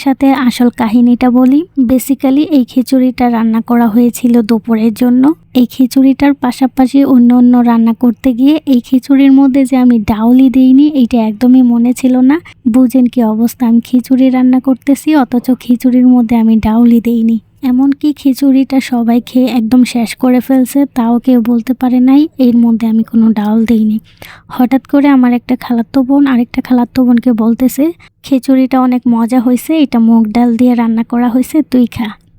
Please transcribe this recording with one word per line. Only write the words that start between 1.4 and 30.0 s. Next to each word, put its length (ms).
Basically 640
এই 140
খিচুড়িটা 640
রান্না 320
করা 260
হয়েছিল 540
দুপুরের 520
জন্য। 300
এই 120
খিচুড়িটার 680
পাশাপাশি 720
অন্য 300
অন্য 240
রান্না 360
করতে 400
গিয়ে 220
এই 160
খিচুড়ির 500
মধ্যে 340
যে 120
আমি 220
ডাউলই 500
দিইনি, 360
এইটা 160
একদমই 340
মনে 320
ছিল 280
না। 160
বুঝেন 380
কি 180
অবস্থা, 440
আমি 200
খিচুড়ি 420
রান্না 300
করতেছি 560
অথচ 320
খিচুড়ির 480
মধ্যে 280
আমি 200
ডাউলই 460
দিইনি। 380
এমনকি 520
খিচুড়িটা 640
সবাই 300
খেয়ে 260
একদম 360
শেষ 320
করে 240
ফেলছে, 460
তাও 340
কেউ 220
বলতে 320
পারে 260
নাই 220
এর 200
মধ্যে 300
আমি 160
কোনো 280
ডাউল 340
দিইনি। 320
হঠাৎ 400
করে 200
আমার 260
একটা 220
খালাতো 480
বোন 240
আরেকটা 340
খালাতো 420
বোনকে 300
বলতেছে, 500
"খিচুড়িটা 560
অনেক 280
মজা 320
হয়েছে, 320
এটা 180
মুগ 280